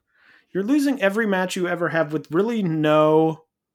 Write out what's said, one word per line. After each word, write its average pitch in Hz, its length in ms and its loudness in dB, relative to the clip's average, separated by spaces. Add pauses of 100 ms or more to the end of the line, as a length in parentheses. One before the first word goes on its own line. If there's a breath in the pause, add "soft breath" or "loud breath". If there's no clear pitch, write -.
(520 soft breath)
You're 185 120 -4
losing 277 380 0
every 196 260 0
match 185 300 -2
you 175 100 -2
ever 170 220 -4
have 156 240 -2
with 147 180 -6
really 214 320 0
no, 156 800 2 (320)